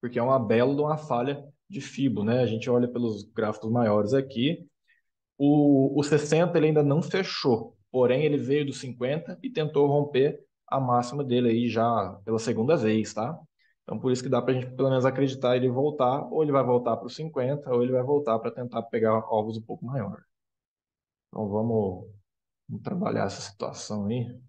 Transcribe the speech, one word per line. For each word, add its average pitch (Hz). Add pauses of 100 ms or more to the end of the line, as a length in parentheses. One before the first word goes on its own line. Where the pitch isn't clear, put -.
Porque 120
é -
uma 131
bela 120
de 147
uma 151
falha 135 (280)
de 196
Fibo, 127
né? 120
A 120
gente 110
olha 123
pelos 113
gráficos 107
maiores 107
aqui, 135 (680)
o, 143
o 147
sessenta 160
ele 151
ainda 151
não 143
fechou, - (140)
porém 127
ele 147
veio 135
do 131
cinquenta 135
e -
tentou 147
romper 147 (220)
a 135
máxima 123
dele 123
aí 117
já 110 (120)
pela 110
segunda 120
vez, 110
tá? 147 (440)
Então -
por 127
isso 123
que 139
dá 123
pra 131
gente 127
pelo 135
menos 131
acreditar 127
ele 127
voltar, 135
ou 156
ele 147
vai 135
voltar 123
pro 110
cinquenta, 143
ou 120
ele 127
vai 127
voltar 143
pra 117
tentar 120
pegar 110
alvos 110
um 110
pouco -
maior. 117 (1080)
Então 107
vamos, 107 (560)
vamos 110
trabalhar 113
essa -
situação -
aí. 120 (120)